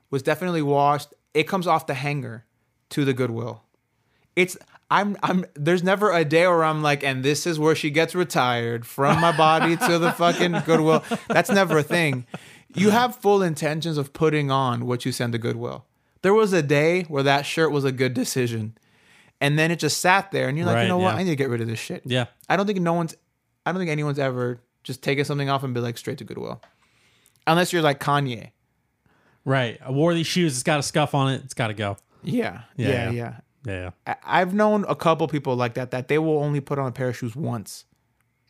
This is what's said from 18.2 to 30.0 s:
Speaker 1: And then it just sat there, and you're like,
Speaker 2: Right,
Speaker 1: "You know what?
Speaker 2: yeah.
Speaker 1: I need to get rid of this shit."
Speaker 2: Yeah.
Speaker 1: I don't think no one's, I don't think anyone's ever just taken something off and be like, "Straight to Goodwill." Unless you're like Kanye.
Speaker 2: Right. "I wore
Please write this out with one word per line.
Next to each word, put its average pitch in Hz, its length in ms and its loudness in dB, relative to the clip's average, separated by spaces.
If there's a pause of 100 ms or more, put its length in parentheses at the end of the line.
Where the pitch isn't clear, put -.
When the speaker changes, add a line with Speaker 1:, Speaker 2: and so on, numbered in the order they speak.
Speaker 1:
And 143 180 2
then 160 120 4
it 170 80 -2
just 151 220 -2
sat 185 320 2
there, 131 160 -2
and 139 100 -4
you're 175 80 -2
like, 143 100 2
Speaker 2:
Right, 117 60 2
Speaker 1:
"You 190 60 2
know 180 100 0
what? 185 160 2
Speaker 2:
yeah. 156 60 -2
Speaker 1:
I - 20 -2
need 185 80 0
to 151 60 0
get 135 140 -2
rid 120 100 -2
of 113 80 -4
this 117 100 -6
shit." - 280 -10
Speaker 2:
Yeah. 127 180 -2 (240)
Speaker 1:
I 156 80 2
don't 202 100 0
think 202 140 -2
no 170 140 0
one's, 170 200 -4 (520)
I - 60 -2
don't 185 80 -4
think 170 100 -4
anyone's 147 280 -2
ever 123 420 -2 (240)
just - 180 -12
taken 139 220 0
something 143 260 -2
off 135 140 0
and 127 100 -4
be 120 60 -2
like, 120 180 -4
"Straight - 200 -8
to - 60 -14
Goodwill." 62 380 -12 (840)
Unless 175 280 2
you're 170 80 2
like 143 180 2
Kanye. 139 500 -2 (920)
Speaker 2:
Right. 131 400 0
"I 131 80 -10
wore 160 220 2